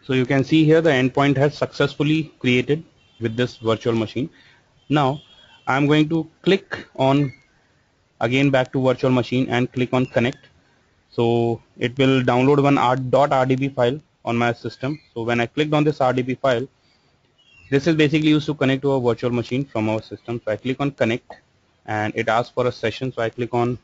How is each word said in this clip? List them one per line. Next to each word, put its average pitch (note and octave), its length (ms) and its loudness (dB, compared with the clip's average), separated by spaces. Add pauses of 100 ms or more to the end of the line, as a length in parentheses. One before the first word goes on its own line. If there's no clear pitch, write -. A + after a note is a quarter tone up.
So C3+ 100 -4
you C3 120 2
can C3+ 180 0
see D#3+ 220 4
here D#3+ 160 6
the E3 80 2
endpoint C3 480 2
has D3 200 2
successfully D3+ 800 -2
created B2+ 440 0 (360)
with A2+ 160 -4
this A#2+ 220 -2
virtual A2+ 360 -2
machine. A2+ 360 -4 (600)
Now C#3+ 320 0 (460)
I'm C3+ 200 2
going D3+ 220 4
to D#3+ 200 -4 (120)
click - 540 -2
on C3+ 380 2 (880)
again C3+ 300 2
back B2+ 240 0
to C3+ 80 0
virtual B2+ 300 0
machine B2+ 380 0
and B2 220 -2
click B2 220 -4
on B2+ 120 2
connect. - 440 -4 (600)
So A#2 520 0 (160)
it B2 200 -6
will C3+ 240 4
download B2+ 400 2
one C#3 160 4
R, B2 180 2
dot C3 360 2
R C3 140 2
D C3 100 0
B C3+ 140 -4
file C3 300 -2 (260)
on A#2 120 -2
my A#2+ 160 0
system. C3 460 -8 (140)
So A#2 100 -8
when A#2 160 -2
I A#2 60 0
clicked D3+ 280 -4
on D3+ 100 2
this D3 180 0
R B2+ 120 2
D B2+ 100 -2
B B2+ 120 -4
file, B2+ 320 -2 (1000)
this C#3 180 0
is E3 80 2
basically D#3 340 2
used D3+ 180 2
to D3 60 -4
connect C3+ 280 -2
to C#3 120 0
a C3+ 60 0
virtual A#2+ 300 -2
machine B2 360 -4
from A2 220 -4
our A2 140 -2
system. A#2+ 420 -12
So G#2+ 80 -4
I G#2 60 -2
click C3 240 -6
on C#3 100 -2
connect A#2+ 400 -4 (540)
and G#2+ 300 -4
it A2+ 120 -2
asks A2+ 260 0
for B2 140 -2
a A#2+ 40 0
session. A#2+ 420 -6
So A#2+ 80 -6
I A2+ 80 -2
click A#2+ 240 -8
on A#2+ 300 0